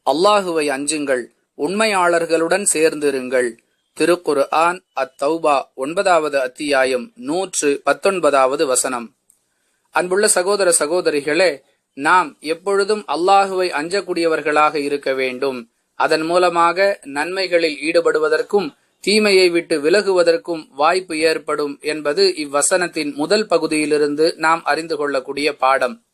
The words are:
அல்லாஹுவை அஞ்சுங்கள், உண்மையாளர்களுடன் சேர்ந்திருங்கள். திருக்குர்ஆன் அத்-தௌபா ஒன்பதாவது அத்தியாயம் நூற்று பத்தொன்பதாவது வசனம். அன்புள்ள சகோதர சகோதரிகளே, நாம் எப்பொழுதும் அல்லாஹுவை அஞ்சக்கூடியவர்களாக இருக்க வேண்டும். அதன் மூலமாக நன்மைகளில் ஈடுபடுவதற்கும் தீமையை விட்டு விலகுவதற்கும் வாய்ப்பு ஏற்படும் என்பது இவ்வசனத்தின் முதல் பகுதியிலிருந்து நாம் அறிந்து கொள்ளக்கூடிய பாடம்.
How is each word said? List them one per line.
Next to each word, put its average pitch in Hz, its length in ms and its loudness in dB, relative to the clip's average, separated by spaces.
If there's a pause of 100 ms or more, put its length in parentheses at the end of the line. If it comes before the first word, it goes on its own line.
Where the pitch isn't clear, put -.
(120)
அல்லாஹுவை 175 580 2
அஞ்சுங்கள், 139 560 -2 (320)
உண்மையாளர்களுடன் 175 1160 0
சேர்ந்திருங்கள். 135 800 0 (480)
திருக்குர்ஆன் 160 800 0 (160)
அத்-தௌபா 143 680 -2 (120)
ஒன்பதாவது 156 680 0
அத்தியாயம் 131 760 -2
நூற்று 147 680 -4
பத்தொன்பதாவது 143 840 2
வசனம். 123 500 -4 (760)
அன்புள்ள 185 380 0
சகோதர 185 520 2
சகோதரிகளே, 156 840 0 (320)
நாம் 156 460 0
எப்பொழுதும் 196 680 -2
அல்லாஹுவை 185 600 2
அஞ்சக்கூடியவர்களாக 156 1080 0
இருக்க 143 380 -4
வேண்டும். 131 560 -4 (240)
அதன் 151 280 0
மூலமாக 175 800 2
நன்மைகளில் 165 800 -2
ஈடுபடுவதற்கும் 156 960 0 (240)
தீமையை 196 480 4
விட்டு 165 320 -2
விலகுவதற்கும் 170 920 0
வாய்ப்பு 165 480 0
ஏற்படும் 151 640 -2
என்பது 156 560 -2
இவ்வசனத்தின் 151 760 -2
முதல் 190 340 0
பகுதியிலிருந்து 151 880 0
நாம் 160 260 0
அறிந்து 151 340 -4
கொள்ளக்கூடிய 143 600 -4
பாடம். 127 460 0 (100)